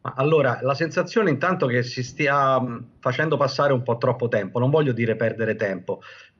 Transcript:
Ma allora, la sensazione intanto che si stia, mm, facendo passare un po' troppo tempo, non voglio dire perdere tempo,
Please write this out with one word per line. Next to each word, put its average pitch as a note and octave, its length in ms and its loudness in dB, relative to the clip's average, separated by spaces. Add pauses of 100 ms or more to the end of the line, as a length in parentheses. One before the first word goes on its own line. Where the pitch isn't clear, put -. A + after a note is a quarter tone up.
Ma - 140 -8
allora, C3+ 460 2
la C3+ 120 0
sensazione E3+ 560 0
intanto F3 360 0
che B2 160 0
si B2 220 -8
stia, C#3 560 2
mm, A#2+ 180 -4 (220)
facendo D3 360 0
passare C#3+ 360 2
un B2 100 2
po' A#2+ 140 -2
troppo B2 320 0
tempo, A2 320 -2
non B2+ 100 2
voglio D3+ 220 4
dire A2 240 0
perdere A2 400 -2
tempo, F#2+ 440 -4 (400)